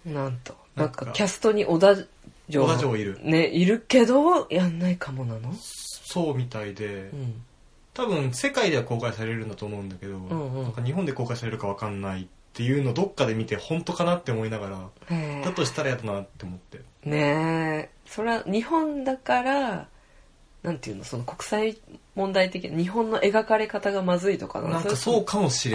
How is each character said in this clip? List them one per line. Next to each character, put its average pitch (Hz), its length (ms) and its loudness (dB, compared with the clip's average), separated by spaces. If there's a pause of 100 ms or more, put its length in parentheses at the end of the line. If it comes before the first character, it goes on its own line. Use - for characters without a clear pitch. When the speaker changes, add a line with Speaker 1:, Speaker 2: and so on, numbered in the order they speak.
Speaker 1:
な 143 220 -4
ん 123 160 -6
と。 - 140 -18 (180)
Speaker 2:
な 156 120 0
ん - 40 -14
か、 - 140 -10
Speaker 1:
な 120 60 -8
ん - 20 -8
か - 40 -6
キ 208 60 2
ャ 190 40 2
ス - 120 -6
ト 220 140 4
に 208 120 2
小 165 140 4
田 196 160 10 (540)
城。 139 160 4
Speaker 2:
小 - 20 6
田 160 100 6
城 123 200 2
い 107 60 0
る。 98 200 -6
Speaker 1:
ね、 160 240 4
い 175 160 4
る 220 240 4
け 247 180 8
ど、 285 440 6
や 180 180 4
ん 170 100 -2
な 180 120 2
い 180 80 2
か 139 160 -8
も 131 100 -6
な 113 120 -4
の？ 120 180 -8 (500)
Speaker 2:
そ 160 280 -2
う 127 40 -2
み 123 120 -2
た 107 180 -8
い 101 80 -8
で。 98 400 -8
Speaker 1:
う - 20 -10
ん。 120 280 -8 (500)
Speaker 2:
多 254 120 -4
分 147 280 0
世 277 180 -2
界 226 200 2
で 135 60 2
は 120 80 0
公 117 160 -4
開 117 100 -2
さ 110 140 -6
れ 113 80 -4
る 110 120 -6
ん 107 40 -8
だ 101 60 -10
と 107 100 -10
思 104 120 -8
う 101 60 -8
ん 95 60 -10
だ 95 80 -12
け 95 100 -14
ど、 98 80 -10
Speaker 1:
う 92 180 -8
ん 143 220 -4
う 135 60 -4
ん。 - 20 -4
Speaker 2:
な 120 60 -4
ん - 20 -4
か 120 100 -8
日 123 120 -2
本 185 120 -2
で 143 60 -2
公 127 140 -4
開 120 100 -4
さ 117 100 -8
れ 110 60 -6
る 110 60 -4
か 101 100 -6
わ 98 80 -2
か 107 140 -6
ん 101 120 -6
な 95 160 -4
い 92 60 -6
っ 92 40 -12 (260)
て 120 100 -4
い 135 160 2
う - 20 2
の 127 100 0
を - 20 -2
ど 180 100 0
っ 196 100 -2
か 135 120 2
で 113 100 0
見 110 100 -2
て 104 120 -2
本 165 260 -4
当 - 80 -4
か 170 140 0
な 175 100 2
っ 175 80 -4
て 127 80 -2
思 110 140 -2
い 110 40 -4
な 110 100 -4
が 98 100 -8
ら、 95 200 -10 (200)
Speaker 1:
へ 151 320 -4
ー。 - 20 -4
Speaker 2:
だ - 80 -2
と 160 140 0
し 127 60 -2
た - 120 -2
ら 135 60 0
や 127 80 0
だ 117 60 -10
な 101 180 -4
っ 98 40 -10
て - 200 -16
思 90 100 -10
っ 90 40 -14
て。 - 200 -20 (240)
Speaker 1:
ね 156 840 0
え。 - 200 -20
そ 214 140 -4
れ 233 80 0
は 226 140 0
日 214 180 0
本 302 400 0
だ 262 140 -2
か 247 240 2
ら、 262 480 0 (760)
な 170 80 -2
ん 151 60 -4
て 117 120 -10
い 104 40 -6
う - 40 -10
の、 101 60 -12
そ - 140 -8
の 123 80 -6
国 - 180 -10
際 214 340 0 (380)
問 196 160 -2
題 185 180 4
的、 180 200 -8
日 165 180 0
本 220 240 0
の 220 80 2
描 214 240 4
か 220 140 4
れ 214 100 -2
方 202 240 -2
が 196 120 0
ま 180 140 4
ず 190 140 0
い 175 60 0
と - 100 -8
か - 140 -8
な。 165 80 -4
Speaker 2:
な 165 100 0
ん - 40 -2
か 202 120 0
そ 233 240 4
う - 60 2
か 202 120 0
も 185 120 4
し 123 200 0
れ 110 60 2